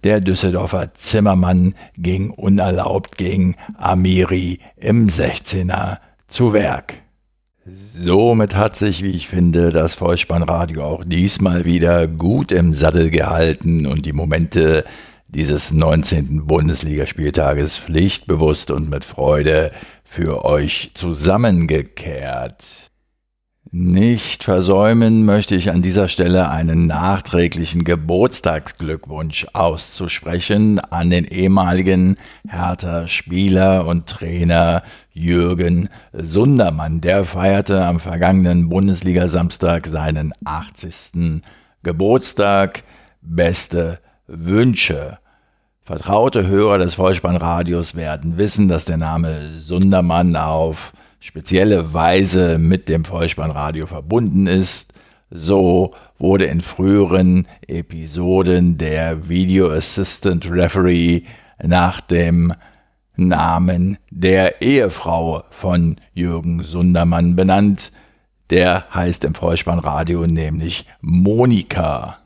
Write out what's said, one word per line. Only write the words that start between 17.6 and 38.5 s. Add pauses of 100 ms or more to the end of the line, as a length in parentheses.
pflichtbewusst
und
mit
Freude (320)
für
euch
zusammengekehrt. (840)
Nicht
versäumen
möchte
ich
an
dieser
Stelle
einen
nachträglichen
Geburtstagsglückwunsch
auszusprechen
an
den
ehemaligen (300)
Hertha-Spieler
und
Trainer (300)
Jürgen (240)
Sundermann.
Der
feierte
am
vergangenen